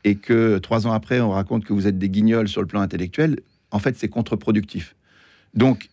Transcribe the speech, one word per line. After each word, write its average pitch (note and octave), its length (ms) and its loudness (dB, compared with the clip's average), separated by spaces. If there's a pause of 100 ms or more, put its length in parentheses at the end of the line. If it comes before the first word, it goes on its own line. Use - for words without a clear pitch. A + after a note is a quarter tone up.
et G#2 120 4
que A2+ 420 2
trois A2+ 280 -2
ans A#2 60 0
après, A#2+ 300 0
on A2 80 2
raconte G2 340 -2
que - 80 -6
vous G2 140 0
êtes G2 100 2
des F#2+ 140 -2
guignols G#2+ 360 2
sur G2 140 -4
le F#2+ 60 -2
plan G2 160 -4
intellectuel, F#2 580 -2 (300)
en - 80 -2
fait, B2+ 180 -2
c'est A2 120 -6
contre-productif. G#2 880 -4 (580)
Donc, B2 380 2